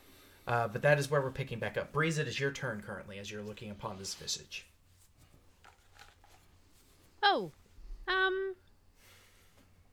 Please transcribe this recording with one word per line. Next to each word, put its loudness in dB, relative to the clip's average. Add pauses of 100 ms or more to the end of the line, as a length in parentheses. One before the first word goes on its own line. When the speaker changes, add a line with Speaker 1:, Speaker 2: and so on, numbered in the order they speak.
(460)
Speaker 1:
Uh, 2
but -4
that 8
is 0
where 4
we're 0
picking -4
back -4
up. -2
Breeze, 2
it 0
is -4
your 0
turn -6
currently -10
as -10
you're -8
looking -10
upon -8
this -6
visage. -6 (2500)
Speaker 2:
Oh, 6 (560)
um, 2 (1400)